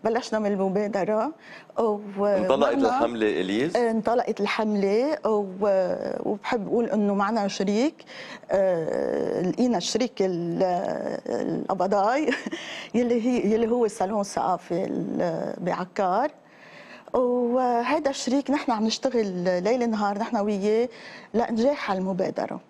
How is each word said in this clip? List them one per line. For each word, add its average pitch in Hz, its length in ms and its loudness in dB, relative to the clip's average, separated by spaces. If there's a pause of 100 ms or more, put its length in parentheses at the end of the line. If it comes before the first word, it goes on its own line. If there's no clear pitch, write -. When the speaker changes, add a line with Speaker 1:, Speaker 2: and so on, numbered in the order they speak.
Speaker 1:
بلشنا 220 360 0
من 208 120 0
المبادرة 208 800 0 (480)
و- 208 460 0
Speaker 2:
انطلقت 202 480 2
Speaker 1:
ومعنا 277 140 2
Speaker 2:
الحملة 110 540 2
إليز؟ 113 360 0
Speaker 1:
آه، 240 140 2
انطلقت 226 500 0
الحملة 214 840 0
و-، 208 180 2 (840)
وبحب 208 420 -2
أقول 233 180 2
إنه 202 280 0
معنا 202 340 0
شريك، 208 480 0 (560)
آه، 113 920 0
لقينا 220 360 2
الشريك 226 440 -2
ال-، 170 420 0 (640)
القبضاي 208 1000 0 (320)
<laughs> - 340 -10
يلي 240 320 2
هي، 226 260 2
يلي 226 180 2
هو 240 140 4
الصالون 202 360 0
الثقافي 185 640 -2
ال-، - 760 -2
بعكار، 185 720 0 (840)
وهيدا 247 960 2
الشريك 277 420 0
نحن 285 200 0
عم 214 140 0
نشتغل 190 760 0
ليل 233 260 2
نهار 208 280 0
نحن 208 200 -2
وياه 208 520 2 (440)
لإنجاح 233 580 0
المبادرة. 190 680 -2 (100)